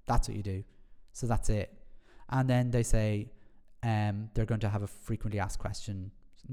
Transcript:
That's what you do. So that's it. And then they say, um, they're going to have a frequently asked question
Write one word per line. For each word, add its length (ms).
That's 220
what 80
you 80
do. 200
So 140
that's 220
it. 220
And 220
then 220
they 120
say, 480
um, 500
they're 120
going 160
to 80
have 140
a 40
frequently 520
asked 200
question 520